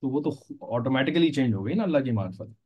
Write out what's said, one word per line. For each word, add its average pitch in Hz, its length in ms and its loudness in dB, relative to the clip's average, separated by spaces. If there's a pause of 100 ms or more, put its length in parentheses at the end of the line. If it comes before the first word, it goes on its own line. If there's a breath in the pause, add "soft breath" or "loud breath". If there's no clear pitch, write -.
तो 135 60 0
वो 139 120 0
तो 147 100 -2 (400)
automatically 135 600 2
change 131 220 2
हो 98 100 -2
गई 104 100 -2
ना 220 100 2
अल्लाह 160 180 2
की 131 120 -2
मार्फत, 92 420 -4 (100)